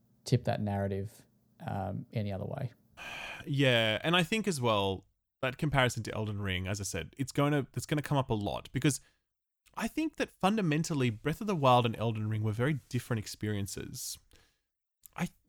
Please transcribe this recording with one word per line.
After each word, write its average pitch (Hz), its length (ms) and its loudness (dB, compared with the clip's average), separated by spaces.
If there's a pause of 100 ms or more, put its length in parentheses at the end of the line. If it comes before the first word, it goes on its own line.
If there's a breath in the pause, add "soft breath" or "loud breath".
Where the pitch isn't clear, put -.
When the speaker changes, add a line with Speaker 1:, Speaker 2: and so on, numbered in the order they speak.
(260)
Speaker 1:
tip - 200 2
that 101 160 0
narrative, 98 480 -2 (560)
um, 98 460 -6
any 101 220 -4
other - 120 -6
way. - 260 -8 (760 loud breath)
Speaker 2:
Yeah, 123 580 4
and 165 140 2
I 180 60 4
think 220 240 -2
as 160 120 -2
well 101 460 2 (360)
that 127 160 -2
comparison 127 460 2
to - 100 -6
Elden 104 280 -4
Ring, 92 260 -2
as 101 140 -4
I - 20 -6
said, - 340 -6
it's 131 140 -4
gonna, 143 340 2 (100)
it's 127 100 -6
gonna 147 160 -2
come 143 160 0
up 131 120 0
a 117 40 0
lot 101 400 -4
because 139 260 2 (760)
I 226 120 -4
think 311 300 -2
that - 120 -2 (120)
fundamentally 165 680 2
Breath 143 300 -4
of 208 80 -6
the 202 80 0
Wild 127 300 8
and 110 120 0
Elden 107 320 -2
Ring 110 140 0
were 110 80 2
very 123 380 0
different 120 300 -2
experiences. - 1000 -6 (1000)
I, 170 140 -4 (200)